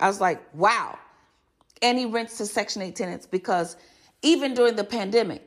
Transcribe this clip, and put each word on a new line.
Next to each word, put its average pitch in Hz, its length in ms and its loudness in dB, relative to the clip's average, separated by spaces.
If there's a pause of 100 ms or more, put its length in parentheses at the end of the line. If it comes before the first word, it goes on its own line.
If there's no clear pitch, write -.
I 185 80 4
was 196 120 -2
like, 180 220 0 (100)
"Wow." 190 460 0 (840)
And 240 160 2
he 254 100 -2
rents 226 320 -4
to 208 80 -4
Section 208 360 -4
eight 180 140 -10
tenants 180 300 -6
because 185 500 -2 (460)
even 277 320 2
during 240 220 4
the 208 60 0
pandemic 208 640 -2